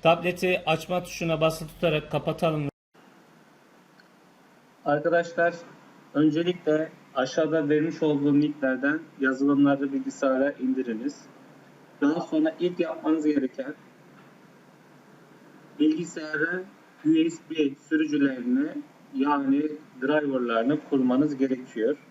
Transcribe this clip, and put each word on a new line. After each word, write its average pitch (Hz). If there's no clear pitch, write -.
Tableti 175
açma 165
tuşuna 165
basılı 160
tutarak 151
kapatalım. 151
Arkadaşlar, 170
öncelikle 156
aşağıda 151
vermiş 151
olduğum 147
linklerden 139
yazılımları 139
bilgisayara 135
indiriniz. 127
Daha 151
sonra 160
ilk 175
yapmanız 160
gereken 135
bilgisayara 160
U 160
S 165
B 147
sürücülerini, 139
yani 139
driverlarını 135
kurmanız 135
gerekiyor. 127